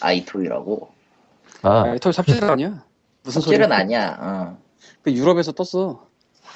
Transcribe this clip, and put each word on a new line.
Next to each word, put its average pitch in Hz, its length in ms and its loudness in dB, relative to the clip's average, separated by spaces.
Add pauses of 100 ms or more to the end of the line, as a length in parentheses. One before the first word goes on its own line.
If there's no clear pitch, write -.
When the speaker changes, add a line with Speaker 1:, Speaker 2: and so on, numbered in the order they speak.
Speaker 1:
아이토이라고. 90 920 -4 (720)
Speaker 2:
아. 104 220 4
Speaker 3:
아이토이 120 280 0
삽질 185 320 2
아니야. 165 400 -2 (380)
무슨 131 180 -4
Speaker 1:
삽질은 156 260 4
Speaker 3:
소리야? 107 120 2
Speaker 1:
아니야. 98 420 -2
어. 90 380 -8 (440)
Speaker 3:
그 143 100 0
유럽에서 156 400 2
떴어. 180 540 -4 (500)